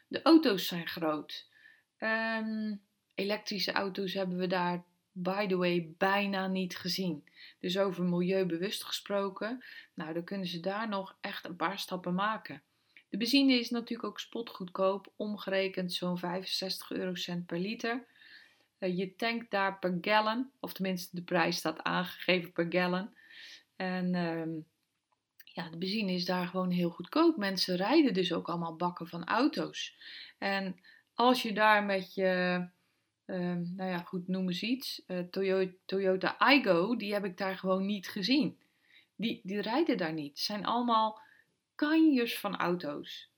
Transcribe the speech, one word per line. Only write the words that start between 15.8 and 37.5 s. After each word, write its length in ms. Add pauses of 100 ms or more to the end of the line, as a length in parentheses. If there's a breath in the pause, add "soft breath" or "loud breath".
zo'n 240
vijfenzestig 760
eurocent 540
per 140
liter. 480 (720 loud breath)
Eh, 180
je 180
tankt 360
daar 280
per 220
gallon, 580
of 140
tenminste 420
de 60
prijs 360
staat 260
aangegeven 680
per 180
gallon. 400 (640 loud breath)
En, 400
ehm, 340 (920)
ja, 260
de 80
benzine 340
is 140
daar 220
gewoon 240
heel 180
goedkoop. 480
Mensen 380
rijden 380
dus 200
ook 160
allemaal 260
bakken 320
van 180
auto's. 720 (400 loud breath)
En 420 (340 soft breath)
als 280
je 120
daar 300
met 300
je, 520 (600)
ehm, 500
nou 140
ja, 80
goed, 300
noem 200
eens 140
iets, 440
eh, 140
Toyo-, 540 (120)
Toyota 520
Aygo, 580
die 180
heb 120
ik 120
daar 200